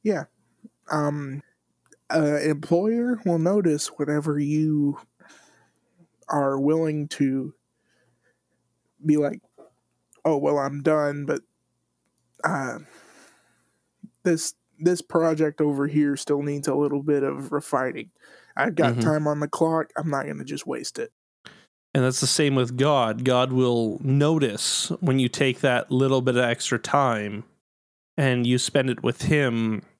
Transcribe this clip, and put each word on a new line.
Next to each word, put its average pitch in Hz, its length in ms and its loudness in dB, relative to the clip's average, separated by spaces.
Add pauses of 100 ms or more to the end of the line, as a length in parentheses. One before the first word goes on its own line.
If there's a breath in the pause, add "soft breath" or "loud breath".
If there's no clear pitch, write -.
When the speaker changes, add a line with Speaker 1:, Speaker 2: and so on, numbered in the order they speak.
Speaker 1:
Yeah. 196 220 -2 (640)
Um, 147 520 -2 (680)
an 147 400 2
employer 220 760 0
will 170 140 2
notice 170 500 2 (100)
whenever 147 400 -2
you 147 600 0 (1300 soft breath)
are 139 300 0
willing 151 500 0
to 135 440 -2 (1500)
be 151 120 4
like, 147 240 -2 (840)
"Oh, 151 140 2
well, 147 200 0
I'm 139 240 -4
done, 147 440 0
but, 143 160 -4 (1040)
uh, 135 340 -2 (1400 loud breath)
this, 165 320 0 (240)
this 170 240 2
project 160 580 0
over 143 280 0
here 147 280 2
still 143 260 -2
needs 143 260 -4
a 139 60 0
little 143 280 0
bit 143 200 2
of 139 300 -4
refining. 131 580 -4 (460 loud breath)
I've 156 200 0
got 139 160 4
Speaker 2:
Mm-hmm. 117 100 -2
Speaker 1:
time 151 240 2
on 147 140 -2
the 147 80 -2
clock. 160 480 0
I'm 156 140 -4
not 139 160 -2
gonna 143 180 -10
just 143 220 -10
waste 131 320 -8
it." 117 140 -8 (800 loud breath)
Speaker 2:
And 131 120 2
that's 127 160 0
the 131 60 0
same 143 280 2
with 123 220 0
God. 127 480 0
God 127 280 2
will 120 500 2
notice 143 880 0 (100)
when 135 180 2
you 123 100 2
take 131 320 0
that 123 300 0
little 131 300 2
bit 123 160 0
of 123 80 4
extra 120 340 -2
time 110 680 -2 (760)
and 123 280 2
you 123 120 2
spend 131 320 0
it 117 120 -6
with 123 200 -4
Him 117 600 0 (180)